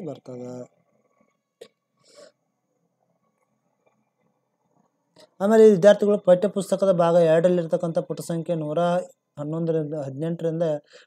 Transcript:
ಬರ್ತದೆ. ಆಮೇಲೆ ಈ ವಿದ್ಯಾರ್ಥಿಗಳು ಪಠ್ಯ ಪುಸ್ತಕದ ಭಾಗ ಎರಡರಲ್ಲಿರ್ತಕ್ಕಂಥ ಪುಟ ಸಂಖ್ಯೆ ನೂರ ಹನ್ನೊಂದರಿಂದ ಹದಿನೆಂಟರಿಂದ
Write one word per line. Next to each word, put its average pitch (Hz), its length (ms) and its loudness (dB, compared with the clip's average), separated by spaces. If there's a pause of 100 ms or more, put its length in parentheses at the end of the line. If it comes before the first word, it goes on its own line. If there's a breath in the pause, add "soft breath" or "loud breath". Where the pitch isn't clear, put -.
ಬರ್ತದೆ. 123 440 -16 (4000 loud breath)
ಆಮೇಲೆ 220 260 4
ಈ 214 60 10
ವಿದ್ಯಾರ್ಥಿಗಳು 202 480 4
ಪಠ್ಯ 180 280 2
ಪುಸ್ತಕದ 190 440 -2
ಭಾಗ 170 320 2
ಎರಡರಲ್ಲಿರ್ತಕ್ಕಂಥ 170 760 0
ಪುಟ 165 220 -10
ಸಂಖ್ಯೆ 170 340 -8
ನೂರ 156 240 -6 (580)
ಹನ್ನೊಂದರಿಂದ 160 580 -6
ಹದಿನೆಂಟರಿಂದ 160 680 -6 (420 loud breath)